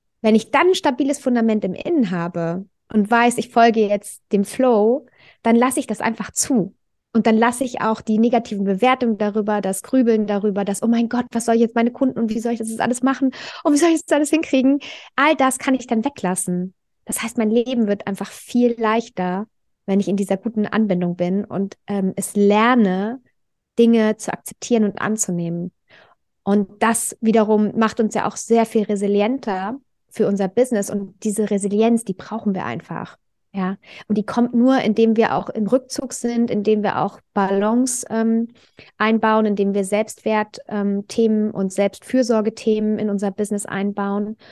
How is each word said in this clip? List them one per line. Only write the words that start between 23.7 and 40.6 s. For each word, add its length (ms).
Dinge 380
zu 160
akzeptieren 520
und 160
anzunehmen. 720
Und 400
das 380
wiederum 560
macht 240
uns 140
ja 120
auch 100
sehr 300
viel 180
resilienter 920
für 180
unser 200
Business. 420
Und 340
diese 260
Resilienz, 540
die 100
brauchen 400
wir 100
einfach. 520
Ja, 240
und 100
die 80
kommt 260
nur, 280
indem 360
wir 200
auch 120
im 200
Rückzug 440
sind, 380
indem 320
wir 180
auch 200
Balance, 760
ähm, 380
einbauen, 480
indem 280
wir 100
Selbstwert, 840